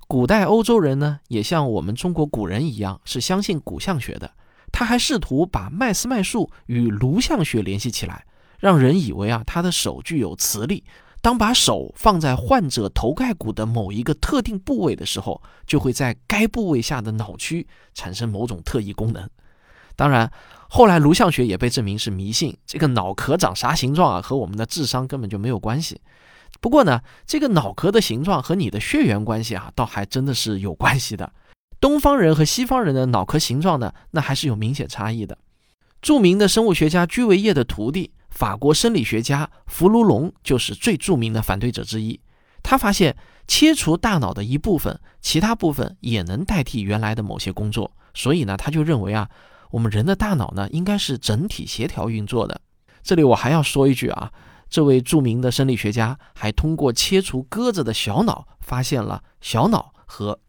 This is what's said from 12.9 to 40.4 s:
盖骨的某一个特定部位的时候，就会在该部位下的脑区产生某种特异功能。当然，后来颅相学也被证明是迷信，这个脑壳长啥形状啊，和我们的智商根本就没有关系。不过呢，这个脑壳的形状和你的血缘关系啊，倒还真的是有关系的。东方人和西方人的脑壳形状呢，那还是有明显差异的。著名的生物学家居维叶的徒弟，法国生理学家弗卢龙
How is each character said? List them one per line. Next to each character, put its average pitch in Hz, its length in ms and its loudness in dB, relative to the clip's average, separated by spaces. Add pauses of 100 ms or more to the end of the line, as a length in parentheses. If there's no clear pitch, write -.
盖 247 220 -2
骨 110 180 -8
的 110 140 -4
某 113 260 -2
一 107 120 -4
个 233 100 0
特 - 300 -2
定 208 160 -4
部 233 220 -4
位 135 140 0
的 - 80 -10
时 - 160 -6
候， 101 220 -8 (240)
就 147 140 2
会 127 120 0
在 120 240 -2 (120)
该 208 200 2
部 220 200 -4
位 147 120 2
下 123 220 -4
的 110 120 -6
脑 107 240 -6
区 - 280 -6 (300)
产 87 180 -12
生 113 160 -6
某 104 160 -4
种 92 180 -8
特 - 160 -2
异 101 140 -6
功 110 180 -4
能。 92 160 -8 (680)
当 143 160 4
然， 113 200 2 (380)
后 247 160 8
来 180 140 8
颅 147 120 6
相 175 200 4
学 127 160 0
也 95 100 -2
被 123 140 0
证 123 120 -2
明 101 140 -4
是 110 140 -6
迷 95 200 -6
信， 127 240 -4 (120)
这 - 100 -10
个 143 100 2
脑 104 280 0
壳 - 200 -2
长 120 200 0
啥 127 180 -2
形 139 220 0
状 151 220 4
啊， 98 40 -4
和 135 160 -4
我 120 80 -2
们 95 100 -8
的 107 80 -4
智 139 220 -4
商 127 220 -2
根 135 120 -8
本 113 80 -6
就 98 120 -6
没 110 100 -2
有 120 80 -2
关 113 240 -4
系。 - 180 -8 (640)
不 233 80 0
过 277 140 8
呢， 127 180 2 (240)
这 311 140 -2
个 285 80 0
脑 139 260 2
壳 180 180 0
的 226 80 6
形 120 240 0
状 165 200 0
和 160 100 -2
你 175 160 0
的 104 100 -6
血 285 220 -2
缘 107 240 2
关 110 180 -2
系 113 120 -6
啊， - 180 -12
倒 131 100 -2
还 104 220 -6
真 131 180 -4
的 135 120 -2
是 107 240 -2
有 95 160 -6
关 127 240 2
系 113 180 -8
的。 85 160 -10 (460)
东 285 200 4
方 285 180 4
人 160 180 6
和 151 80 4
西 233 220 -2
方 254 180 0
人 147 100 2
的 131 140 0
脑 107 180 2
壳 151 140 0
形 131 200 -2
状 160 200 2
呢， 120 120 -6 (200)
那 160 100 -2
还 147 140 -2
是 160 120 -4
有 120 80 0
明 107 180 -2
显 143 140 -6
差 107 240 -6
异 113 140 -6
的。 - 120 -12 (640)
著 294 180 4
名 185 180 6
的 208 100 6
生 220 180 4
物 202 80 4
学 190 160 2
家 175 160 2
居 240 180 0
维 202 160 6
叶 208 140 2
的 139 100 2
徒 117 280 -6
弟， 165 200 -4 (180)
法 104 260 -4
国 139 180 4
生 233 200 2
理 156 100 0
学 110 180 -2
家 143 280 -2 (180)
弗 - 200 4
卢 226 160 6
龙 165 280 2 (120)